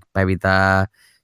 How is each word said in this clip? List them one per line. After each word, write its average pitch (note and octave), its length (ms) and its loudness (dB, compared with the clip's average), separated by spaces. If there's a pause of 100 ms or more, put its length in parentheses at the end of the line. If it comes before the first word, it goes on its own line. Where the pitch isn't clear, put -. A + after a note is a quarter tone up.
(120)
pa F#2+ 120 -2
evitar F#2+ 680 0 (320)